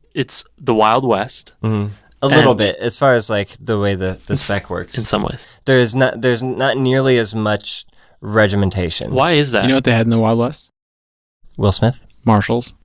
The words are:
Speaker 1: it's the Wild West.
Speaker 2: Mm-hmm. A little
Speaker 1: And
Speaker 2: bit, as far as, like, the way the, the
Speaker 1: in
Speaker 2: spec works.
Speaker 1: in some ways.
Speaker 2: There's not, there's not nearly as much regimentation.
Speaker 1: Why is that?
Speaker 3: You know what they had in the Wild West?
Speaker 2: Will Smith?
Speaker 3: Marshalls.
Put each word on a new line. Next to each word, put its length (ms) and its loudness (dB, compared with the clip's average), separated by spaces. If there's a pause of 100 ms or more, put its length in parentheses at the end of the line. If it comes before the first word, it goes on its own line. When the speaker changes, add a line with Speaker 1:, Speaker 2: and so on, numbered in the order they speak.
(140)
Speaker 1:
it's 320 -6 (140)
the 160 -2
Wild 320 2
West. 460 -4 (100)
Speaker 2:
Mm-hmm. 280 -2 (300)
A 60 0
little 240 4
Speaker 1:
And 80 0
Speaker 2:
bit, 160 0
as 240 -6
far 140 4
as, 180 0
like, 180 -2 (100)
the 200 -4
way 160 0
the, 320 -4
the 60 -4
Speaker 1:
in 40 0
Speaker 2:
spec 320 -4
works. 260 -8
Speaker 1:
in 80 -4
some 200 -2
ways. 240 -8 (180)
Speaker 2:
There's 300 2
not, 260 0
there's 220 0
not 340 -2
nearly 400 2
as 160 0
much 540 -4 (320)
regimentation. 960 0
Speaker 1:
Why 160 2
is 220 2
that? 100 2
Speaker 3:
You 60 2
know 60 2
what 100 0
they 60 4
had 140 2
in 60 2
the 80 2
Wild 180 2
West? 320 -4 (880)
Speaker 2:
Will 140 2
Smith? 340 -2 (200)
Speaker 3:
Marshalls. 600 0